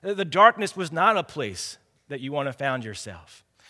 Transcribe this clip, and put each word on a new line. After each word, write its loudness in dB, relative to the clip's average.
The -4
darkness 4
was -6
not 2
a -2
place -8
that -10
you -8
want -2
to -6
found -2
yourself. -14